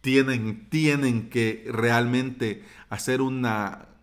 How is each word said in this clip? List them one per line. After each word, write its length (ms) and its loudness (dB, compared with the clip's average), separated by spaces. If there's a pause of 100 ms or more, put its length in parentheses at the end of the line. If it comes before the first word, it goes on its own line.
tienen, 680 0
tienen 580 2
que 440 -2
realmente 920 0 (240)
hacer 320 -2
una 680 -2 (140)